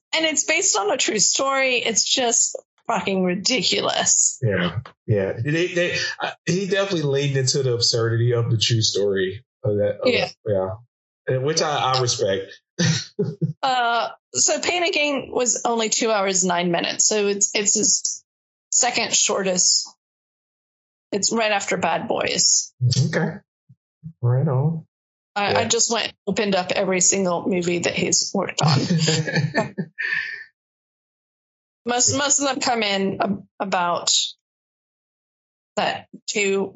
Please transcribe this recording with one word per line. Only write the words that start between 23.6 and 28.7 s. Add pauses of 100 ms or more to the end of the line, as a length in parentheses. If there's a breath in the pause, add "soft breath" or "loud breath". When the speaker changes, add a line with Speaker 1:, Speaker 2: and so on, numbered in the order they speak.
Speaker 2:
Right
on. (500)
Speaker 1:
I,
Speaker 2:
Yeah.
Speaker 1:
I
just
went
and (140)
opened
up
every
single
movie
that
he's
worked
on.